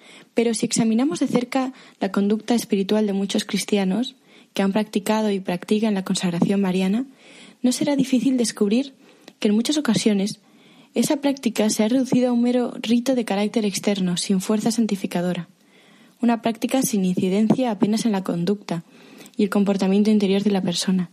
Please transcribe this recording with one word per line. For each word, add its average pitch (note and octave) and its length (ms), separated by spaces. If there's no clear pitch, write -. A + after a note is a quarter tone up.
Pero A#3 200
si - 120
examinamos A#3+ 560
de C#4+ 60
cerca B3+ 460
la F#3+ 100
conducta G3+ 420
espiritual G#3+ 540
de G3 60
muchos G3 320
cristianos G3 720
que - 80
han G3 120
practicado G#3+ 580
y G3 80
practican G#3 540
la F#3+ 100
consagración F#3 560
mariana, F#3+ 460
no B3 100
será D4 240
difícil C4 400
descubrir A3+ 580
que - 80
en G#3 80
muchas A#3+ 220
ocasiones G#3 640
esa C#4+ 260
práctica A#3 480
se G#3+ 140
ha G#3+ 40
reducido B3+ 420
a B3 40
un A#3 80
mero B3 400
rito A#3+ 340
de A#3+ 100
carácter G#3 380
externo, F#3+ 540
sin F#3+ 240
fuerza G#3+ 280
santificadora. F3+ 800
Una A#3 200
práctica A#3 400
sin G#3+ 220
incidencia G#3 680
apenas G#3+ 340
en A3+ 60
la F#3+ 120
conducta F3 600
y G#3 80
el G3+ 60
comportamiento G3+ 640
interior G3+ 320
de G#3 80
la F#3+ 100
persona. F#3 520